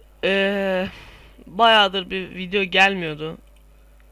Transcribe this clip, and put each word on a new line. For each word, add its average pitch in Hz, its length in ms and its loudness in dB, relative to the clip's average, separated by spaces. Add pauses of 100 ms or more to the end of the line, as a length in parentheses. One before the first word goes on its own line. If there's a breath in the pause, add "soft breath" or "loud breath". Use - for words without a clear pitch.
(240)
eee, 196 680 -2 (580 loud breath)
bayağıdır 196 640 4
bir 190 260 -10
video 185 280 -4
gelmiyordu. 175 760 0 (720)